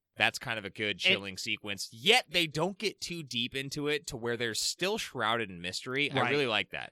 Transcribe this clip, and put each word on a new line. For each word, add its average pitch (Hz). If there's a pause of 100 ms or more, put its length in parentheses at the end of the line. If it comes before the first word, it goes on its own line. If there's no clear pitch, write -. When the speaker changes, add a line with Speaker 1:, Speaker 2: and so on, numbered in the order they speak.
(180)
Speaker 1:
That's 110
kind 117
of 98
a 98
good 104
Speaker 2:
It -
Speaker 1:
chilling 98
sequence. 104
Yet 170
they 170
don't 165
get 202
too 170
deep 123
into 139
it 147
to 139
where 120
they're 117
still 196
shrouded 113
in 87
mystery. 131
I 139
Speaker 3:
Right. 123
Speaker 1:
really 143
like 104
that. 65